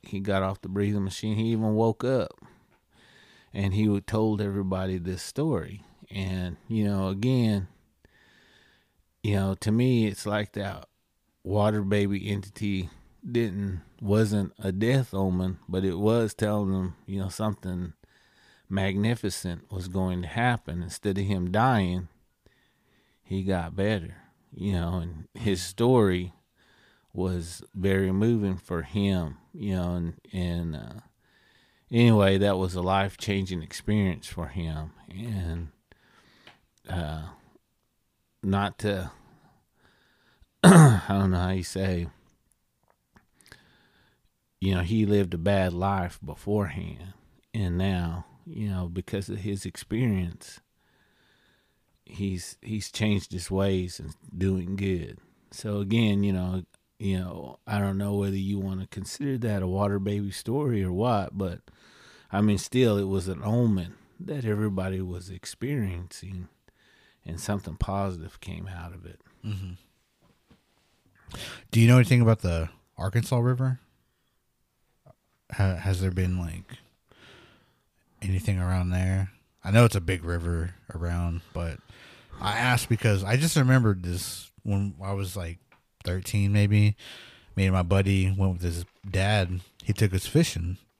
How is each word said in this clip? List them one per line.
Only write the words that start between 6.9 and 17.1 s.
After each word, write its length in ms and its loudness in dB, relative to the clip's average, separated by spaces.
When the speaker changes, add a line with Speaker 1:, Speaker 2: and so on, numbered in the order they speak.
Speaker 1:
again, 580 0
you 140 0
know, 200 0
to 160 -4
me, 360 2
it's 180 -6
like 280 -2
that 340 -8
water 400 0
baby 480 0
entity 580 -4
didn't, 520 -2
wasn't 560 2
a 140 -4
death 420 0
omen, 540 0
but 160 -2
it 160 -2
was 340 2
telling 380 0
them, 240 -2
you 140 -6